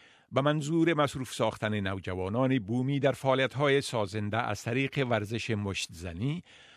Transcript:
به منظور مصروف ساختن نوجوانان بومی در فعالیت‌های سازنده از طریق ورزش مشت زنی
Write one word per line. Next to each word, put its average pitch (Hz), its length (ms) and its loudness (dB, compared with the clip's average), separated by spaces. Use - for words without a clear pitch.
به 127 100 2
منظور 156 520 2
مصروف 139 400 0
ساختن 107 460 0
نوجوانان 98 800 0
بومی 127 400 0
در 135 120 4
فعالیت‌های 135 720 2
سازنده 104 560 -2
از 113 260 -2
طریق 131 460 0
ورزش 107 420 -2
مشت 101 400 -2
زنی 92 520 -6